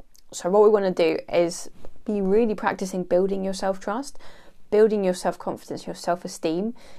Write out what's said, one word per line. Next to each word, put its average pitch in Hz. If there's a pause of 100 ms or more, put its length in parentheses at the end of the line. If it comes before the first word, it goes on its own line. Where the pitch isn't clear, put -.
(320)
So -
what 208
we 208
wanna 202
do 165 (140)
is 175 (340)
be 208
really 196
practicing 190
building 190
your 190
self-trust, 202 (540)
building 208
your 185
self-confidence, -
your 170
self-esteem. 180 (240)